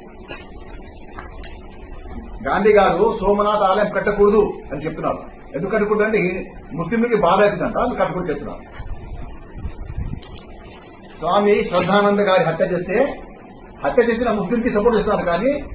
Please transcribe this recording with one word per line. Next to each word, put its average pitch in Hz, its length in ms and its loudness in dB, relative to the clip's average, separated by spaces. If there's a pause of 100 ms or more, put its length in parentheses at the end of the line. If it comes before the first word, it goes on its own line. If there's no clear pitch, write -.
(2500)
గాంధీ 185 300 2
గారు 190 300 4 (160)
సోమనాథ్ 202 480 2
ఆలయం 196 280 2
కట్టకూడదు 202 460 4 (260)
అని 147 180 -6
చెప్తున్నారు. 156 340 -4 (360)
ఎందుకు 185 180 -4
కట్టకూడదు 208 320 2
అంటే 214 160 2 (520)
ముస్లింలకి 226 520 0
బాధ 190 160 6
అవుతుందంట, 175 360 2
అందుకు 247 240 0
కట్టకూడదు 160 300 -2
చెప్తున్నారు. 107 320 -8 (2500)
స్వామి 202 460 4
శ్రద్ధానంద 202 680 4
గారి 185 180 6
హత్య 170 240 2
చేస్తే 180 260 -2 (880)
హత్య 226 240 4
చేసిన 233 220 0 (100)
ముస్లింకి 226 340 0
సపోర్ట్ 220 240 4
చేస్తున్నారు, 180 300 0
కానీ 185 240 2 (240)